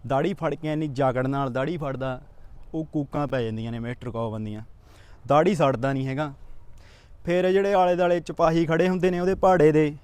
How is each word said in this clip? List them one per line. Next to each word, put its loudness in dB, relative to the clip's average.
ਦਾੜੀ 0
ਫੜ -4
ਕੇ -6
ਇੰਨੀ -2
ਜਕੜ 0
ਨਾਲ -2
ਦਾੜੀ -2
ਫੜਦਾ, -6
ਉਹ -4
ਕੂਕਾਂ -4
ਪੈ -2
ਜਾਂਦੀਆਂ -4
ਨੇ -8
ਮਿਸਟਰ -8
ਕੋਵਨ -6
ਦੀਆਂ, -8
ਦਾੜੀ 4
ਸੜਦਾ 0
ਨਹੀਂ -2
ਹੈਗਾ। -6
ਫਿਰ 2
ਜਿਹੜੇ 2
ਆਲੇ 4
ਦੁਆਲੇ 2
ਸਿਪਾਹੀ 2
ਖੜ੍ਹੇ 2
ਹੁੰਦੇ 2
ਨੇ -2
ਉਹਦੇ 0
ਭਾੜੇ 6
ਦੇ 2